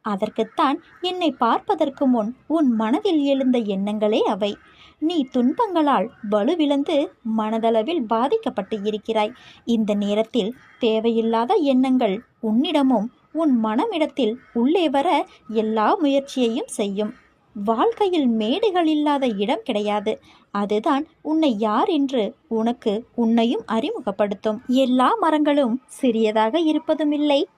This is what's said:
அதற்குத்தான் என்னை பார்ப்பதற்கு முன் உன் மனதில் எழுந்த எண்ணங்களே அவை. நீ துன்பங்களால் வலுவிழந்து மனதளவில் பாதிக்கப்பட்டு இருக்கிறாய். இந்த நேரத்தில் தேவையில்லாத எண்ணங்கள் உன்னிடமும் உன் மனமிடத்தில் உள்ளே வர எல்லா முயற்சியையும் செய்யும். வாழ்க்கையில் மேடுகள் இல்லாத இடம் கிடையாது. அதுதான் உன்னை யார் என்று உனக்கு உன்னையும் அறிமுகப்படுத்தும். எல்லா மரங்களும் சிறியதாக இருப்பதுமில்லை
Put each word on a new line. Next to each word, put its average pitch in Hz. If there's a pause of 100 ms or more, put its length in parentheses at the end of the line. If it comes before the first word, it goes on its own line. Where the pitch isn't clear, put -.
அதற்குத்தான் 220 (180)
என்னை 359
பார்ப்பதற்கு 277
முன் 240 (100)
உன் 302
மனதில் 285
எழுந்த 269
எண்ணங்களே 208
அவை. 208 (420)
நீ 311
துன்பங்களால் 285 (200)
வலுவிழந்து 285 (320)
மனதளவில் 226
பாதிக்கப்பட்டு 226
இருக்கிறாய். 214 (320)
இந்த 220
நேரத்தில் 208 (240)
தேவையில்லாத 226
எண்ணங்கள் 254 (180)
உன்னிடமும் 254 (200)
உன் 277
மனமிடத்தில் 285 (180)
உள்ளே 302
வர 294 (220)
எல்லா 220
முயற்சியையும் 277
செய்யும். 208 (520)
வாழ்க்கையில் 330
மேடுகள் 320
இல்லாத 294
இடம் 214
கிடையாது. 208 (300)
அதுதான் 214 (160)
உன்னை 302
யார் 220
என்று 269 (140)
உனக்கு 226
உன்னையும் 233
அறிமுகப்படுத்தும். 220
எல்லா 254
மரங்களும் 294
சிறியதாக 220
இருப்பதுமில்லை 302 (120)